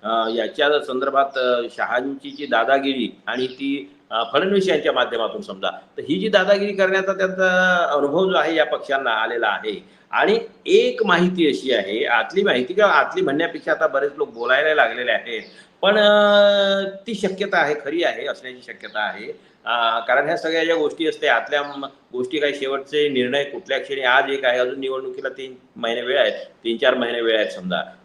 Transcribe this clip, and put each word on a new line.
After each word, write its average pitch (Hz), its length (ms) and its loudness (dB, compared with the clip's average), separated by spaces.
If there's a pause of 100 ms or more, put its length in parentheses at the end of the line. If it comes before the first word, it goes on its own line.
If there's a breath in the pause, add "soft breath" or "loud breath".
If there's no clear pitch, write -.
अ, 113 320 -2
याच्या 143 500 0
संदर्भात, 135 520 -2
अ, 123 240 2 (160)
शहांची 135 540 -4
जी 143 140 -10
दादागिरी 127 800 0
आणि 127 200 -4
ती, 139 480 -8 (160)
अ, 113 120 0 (100)
फडणवीस 190 360 2
यांच्या 151 240 2
माध्यमातून 113 480 -2
समजा, 95 280 -6
तर - 400 -14
ही 175 100 0
जी 208 80 -2
दादागिरी 202 460 2
करण्याचा 190 400 0
त्यांचा 185 640 2 (140)
अनुभव 147 400 2
जो 180 60 2
आहे 160 180 0
या 151 100 4
पक्षांना 139 460 -2
आलेला 113 360 0
आहे. 101 360 -4 (280 soft breath)
आणि 170 280 2 (260)
एक 226 400 4
माहिती 180 420 2
अशी 131 260 0
आहे, 107 320 0
आतली 117 380 0
माहिती 127 300 0
किंवा 202 160 4
आतली 156 320 2
म्हणण्यापेक्षा 160 500 -2
आता 156 160 0
बरेच 139 300 0
लोक 143 120 -4
बोलायला 127 460 0
लागलेले 123 360 2
आहेत, 110 300 -4 (400 loud breath)
पण, 208 160 4
अ, 202 840 4 (260)
ती 233 60 -6
शक्यता 190 440 -2
आहे, 151 180 2
खरी 151 280 -4
आहे, 131 240 -2
असण्याची 127 400 -10
शक्यता 107 320 -12
आहे. 104 540 -8 (120)
अ, 117 340 0
कारण 127 260 2
ह्या 160 120 -2
सगळ्या 165 260 -2
ज्या 165 120 2
गोष्टी 156 320 0
असते, 151 200 -2
आतल्या 139 360 2
म-, 143 220 -8
गोष्टी - 520 -8
काही 143 160 0
शेवटचे 139 560 -2
निर्णय 131 340 0
कुठल्या 135 360 -6
क्षणी, 135 220 -8
आज 131 280 4
एक 135 160 -2
आहे, 123 140 2
अजून 127 200 0
निवडणुकीला 131 500 -6
तीन 131 260 -14 (200)
महिने 117 260 -4
वेळ 131 180 0
आहेत, 110 140 4 (300)
तीन 113 140 -2
चार 127 160 4
महिने 120 280 -2
वेळ 113 160 2
आहेत 107 120 0
समजा 90 320 -6 (240)